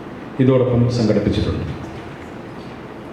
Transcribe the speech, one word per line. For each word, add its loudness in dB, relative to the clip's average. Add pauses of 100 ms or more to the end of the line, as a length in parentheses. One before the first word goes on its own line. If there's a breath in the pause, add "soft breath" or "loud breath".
(420)
ഇതോടൊപ്പം 6 (160)
സംഘടിപ്പിച്ചിട്ടുണ്ട്. 2 (1500)